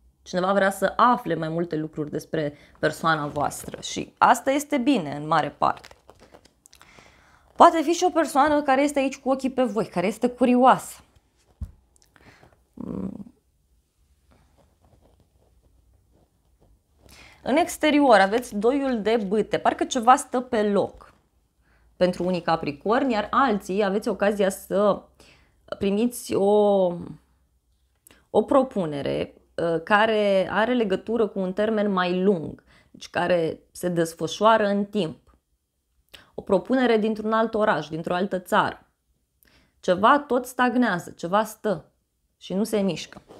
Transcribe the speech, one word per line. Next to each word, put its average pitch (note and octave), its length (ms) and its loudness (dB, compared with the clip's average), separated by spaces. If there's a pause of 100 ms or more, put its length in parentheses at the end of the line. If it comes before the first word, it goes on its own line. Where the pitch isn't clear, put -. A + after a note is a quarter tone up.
(280)
cineva F#3 240 0
vrea G3 180 2
să G3+ 260 -2
afle A3 380 2
mai D#3+ 140 -4
multe E3+ 280 -4
lucruri D#3 340 -6
despre D3 440 -6 (240)
persoana D3+ 480 -2
voastră - 540 -6
și - 380 -10
asta B3 320 4
este D4 260 -2
bine A3+ 400 0
în D3 100 -8
mare D3+ 240 0
parte. - 380 -4 (1700)
Poate E4 260 8
fi D4+ 100 0
și E4+ 120 -2
o F4+ 60 2
persoană D4 520 2
care C#4 200 2
este C#4+ 160 0
aici C4+ 200 -2
cu C4 120 -4
ochii C4 200 -2
pe C4 120 -2
voi, G#3+ 240 -2
care F3 200 -4
este A3+ 220 -2
curioasă. B3 720 2 (1700)
Mm. - 600 -12 (4000)
În B3 140 -2
exterior D4 600 4
aveți G#3 380 0
doiul B3 460 0
de A3 240 0
bâte, G#3 320 -2
parcă - 260 0
ceva B3+ 320 4
stă C4+ 240 -4
pe B3 220 -2
loc G3+ 520 -2 (840)
pentru F3+ 280 0
unii F3+ 180 -2
capricorni, F#3+ 720 -2
iar G#3 180 -2
alții G#3 540 0
aveți G#3 240 -2
ocazia G3+ 400 0
să G3 540 0 (760)
primiți G#3+ 560 -2
o, G3+ 580 2 (1400)
o G#3+ 120 2
propunere, D#3 920 -2 (200)
uh, E3 280 -2
care G#3 680 2
are A3+ 240 0
legătură A3 520 0
cu G#3 120 -8
un F#3 140 -4
termen G#3 400 0
mai F3+ 300 0
lung, F3+ 420 -2 (260)
deci - 200 -20
care F3 500 0 (100)
se - 180 -8
desfășoară F3 800 0
în G3+ 180 0
timp. - 540 -6 (960)
O - 80 -12
propunere A3+ 540 2
dintr-un G#3+ 360 -2
alt A3+ 220 0
oraș, G#3 340 0
dintr-o E3 260 -6
altă F3+ 240 -4
țară. F#3 480 -2 (960)
Ceva G#3 380 4
tot B3+ 280 -2
stagnează, A#3 640 0
ceva G3 340 -2
stă G#3 480 -6 (440)
și - 180 -10
nu G3+ 100 0
se G#3+ 140 -2
mișcă. F#3+ 440 -4 (180)